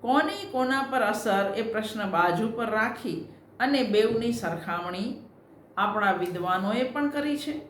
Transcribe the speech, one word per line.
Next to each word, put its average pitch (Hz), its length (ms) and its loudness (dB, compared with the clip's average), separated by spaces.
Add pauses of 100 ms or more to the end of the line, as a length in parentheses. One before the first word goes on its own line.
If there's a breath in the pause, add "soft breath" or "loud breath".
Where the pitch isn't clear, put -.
કોની 302 500 2
કોના 262 400 0
પર 262 100 2
અસર 202 560 2
એ 226 60 -2
પ્રશ્ન 214 480 -2
બાજુ 180 380 2
પર 226 220 -2
રાખી 220 580 -2 (320 loud breath)
અને 262 220 4
બેઉની 226 500 4
સરખામણી 180 960 -4 (480)
આપણા 202 360 2
વિદ્વાનોએ 180 720 0
પણ 285 260 -2
કરી 294 280 -2
છે 302 320 -6